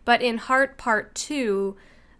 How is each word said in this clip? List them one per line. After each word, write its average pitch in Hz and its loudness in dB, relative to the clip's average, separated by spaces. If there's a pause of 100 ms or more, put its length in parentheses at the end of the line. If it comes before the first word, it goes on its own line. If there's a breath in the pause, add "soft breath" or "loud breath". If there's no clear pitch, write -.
But 240 4
in 233 0
Heart 262 0
Part 214 -2
Two, 196 -2 (440 soft breath)